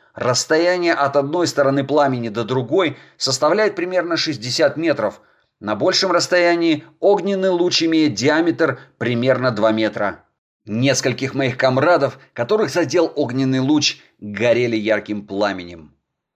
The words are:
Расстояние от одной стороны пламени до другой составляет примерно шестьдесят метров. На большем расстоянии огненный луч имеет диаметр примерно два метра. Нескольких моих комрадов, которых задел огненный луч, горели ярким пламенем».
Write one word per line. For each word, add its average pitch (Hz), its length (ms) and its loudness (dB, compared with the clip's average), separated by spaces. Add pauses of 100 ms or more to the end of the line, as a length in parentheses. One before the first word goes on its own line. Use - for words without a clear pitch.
(160)
Расстояние 170 800 0
от 139 200 0
одной 147 320 0
стороны 139 380 0
пламени 135 420 0
до 113 160 -4
другой 131 540 -2 (180)
составляет 165 600 0
примерно 175 420 -2
шестьдесят 135 580 -2
метров. 135 460 -2 (400)
На 104 140 -4
большем 180 360 0
расстоянии 170 720 2 (160)
огненный 190 520 2
луч 175 320 0
имеет 156 320 2
диаметр 151 640 0 (180)
примерно 123 540 0
два 110 200 2
метра. 107 540 -2 (400)
Нескольких 131 720 -2
моих 131 220 -2
комрадов, 135 640 2 (140)
которых 175 360 0
задел 165 460 0
огненный 131 440 0
луч, 143 400 0 (200)
горели 113 560 0
ярким 104 500 -2
пламенем». 90 720 -6 (400)